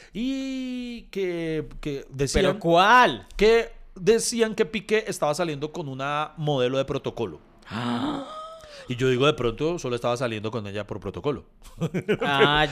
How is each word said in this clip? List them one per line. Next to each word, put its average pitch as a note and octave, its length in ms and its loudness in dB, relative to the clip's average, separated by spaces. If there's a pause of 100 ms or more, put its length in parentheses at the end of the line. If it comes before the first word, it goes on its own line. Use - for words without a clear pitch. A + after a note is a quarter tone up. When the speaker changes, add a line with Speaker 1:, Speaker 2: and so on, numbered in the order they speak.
(120)
Speaker 1:
y B3+ 960 -8
que, E3 560 -4 (140)
que C#3 300 -6
decían C3+ 340 0
Speaker 2:
¿Pero G3 160 2
cuál? F3 680 6 (100)
Speaker 1:
que A3+ 340 4 (260)
decían A3 580 2
que A3 120 2
Piqué G#3+ 420 0
estaba D#3 260 0
saliendo D3+ 380 -4
con E3+ 160 -6
una C#3+ 480 -4
modelo C3+ 420 2
de C3+ 60 2
protocolo. A#2 560 -4 (280)
Speaker 2:
Ah. A#2+ 600 -4 (580)
Speaker 1:
Y B2+ 100 -6
yo C3 120 2
digo, B2+ 180 2
de D3+ 60 4
pronto C#3+ 460 -2
solo B2 180 -4
estaba A#2+ 200 -2
saliendo A2 340 -4
con A2 160 -8
ella G2+ 200 -8
por G#2 140 -10
protocolo. G2+ 460 -6 (320)
<laughs> F3 420 -2
Speaker 2:
Ah, D3+ 520 4